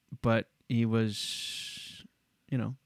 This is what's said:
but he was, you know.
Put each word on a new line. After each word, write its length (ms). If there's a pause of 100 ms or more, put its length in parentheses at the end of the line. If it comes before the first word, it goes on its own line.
(220)
but 260 (220)
he 160
was, 1200 (440)
you 80
know. 180 (100)